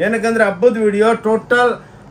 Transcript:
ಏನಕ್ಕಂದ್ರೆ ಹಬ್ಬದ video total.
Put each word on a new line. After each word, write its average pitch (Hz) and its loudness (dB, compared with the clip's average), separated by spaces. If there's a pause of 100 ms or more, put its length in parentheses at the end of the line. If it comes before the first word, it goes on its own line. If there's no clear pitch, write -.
ಏನಕ್ಕಂದ್ರೆ 220 0
ಹಬ್ಬದ 202 0
video 214 0
total. 226 -2 (280)